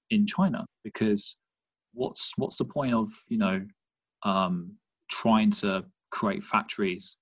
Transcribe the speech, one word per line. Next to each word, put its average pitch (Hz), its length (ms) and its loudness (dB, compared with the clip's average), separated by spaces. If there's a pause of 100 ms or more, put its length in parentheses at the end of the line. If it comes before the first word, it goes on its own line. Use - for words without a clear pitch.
(120)
in 104 160 6
China, 180 380 0 (180)
because 104 540 0 (560)
what's, - 440 -4
what's - 200 -4
the 135 80 -2
point 131 280 -2
of, 110 180 0 (160)
you 117 120 -2
know, 95 260 0 (580)
um, 92 540 -2 (320)
trying 110 400 4
to 98 340 0 (280)
create 101 340 -2
factories 98 760 -2